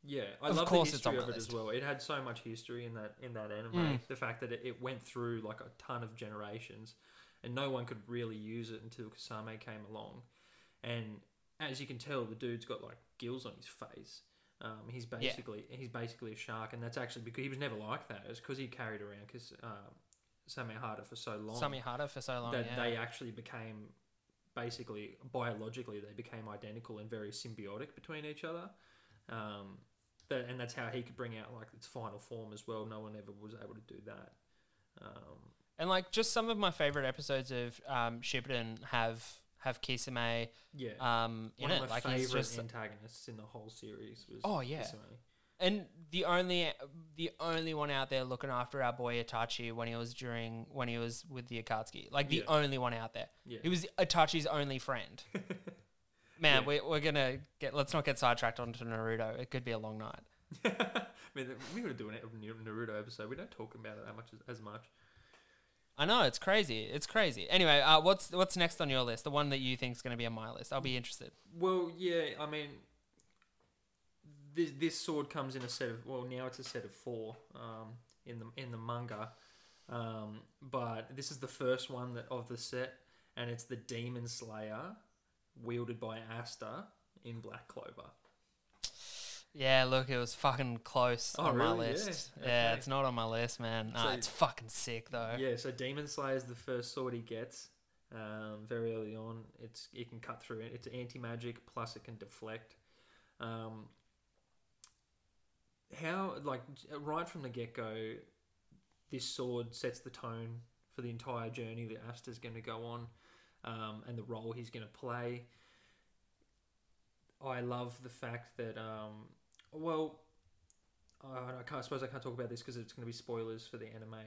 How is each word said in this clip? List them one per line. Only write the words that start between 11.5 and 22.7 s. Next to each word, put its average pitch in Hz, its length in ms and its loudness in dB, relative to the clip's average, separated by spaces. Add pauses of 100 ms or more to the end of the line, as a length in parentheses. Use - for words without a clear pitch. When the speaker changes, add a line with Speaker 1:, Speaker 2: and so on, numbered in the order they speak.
Speaker 1:
as 139 220 -2
you 131 60 -6
can 127 100 -6
tell, 127 260 0
the 110 120 -4
dude's 117 280 -2
got, - 200 -6
like, - 140 -12 (200)
gills 123 280 -4
on 110 120 -6
his - 80 -18
face. - 560 -14 (400)
Um, 110 280 -8
he's 120 220 -8
Speaker 2:
Yeah. 127 80 -6
Speaker 1:
basically, 117 500 -2
he's 127 200 -10
basically 117 420 -4
a 107 60 -8
shark, 110 360 -6
and 117 80 -6
that's 117 160 -4
actually 120 260 -4
because 117 200 -4
he 135 60 -2
was 131 100 -4
never 135 160 -2
like 107 320 -4
that. 101 220 -10
It's 117 100 -8
'cause 135 180 -6
he 135 100 -4
carried 110 340 -6
around 104 260 -12
Kas-, - 340 -14
um, 104 320 -12 (540)
Samehada 110 580 -6
for 113 120 -12
so 110 200 -4
long 107 240 -4
Speaker 2:
Samehada 135 480 -2
for 127 120 -8
so 123 200 -2
long, 117 120 -2
Speaker 1:
that 120 120 2
Speaker 2:
yeah. 120 160 -4